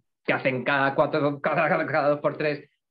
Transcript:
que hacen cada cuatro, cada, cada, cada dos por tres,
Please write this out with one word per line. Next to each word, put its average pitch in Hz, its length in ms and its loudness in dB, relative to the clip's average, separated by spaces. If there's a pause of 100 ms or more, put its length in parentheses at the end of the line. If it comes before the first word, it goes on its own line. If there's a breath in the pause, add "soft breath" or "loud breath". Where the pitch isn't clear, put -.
(240)
que 139 80 -2
hacen 127 320 -2
cada 139 300 2
cuatro, 143 460 0
cada, 160 280 0
cada, 160 180 0
cada 143 220 0
dos 147 120 2
por 151 160 -2
tres, 147 320 -4 (220)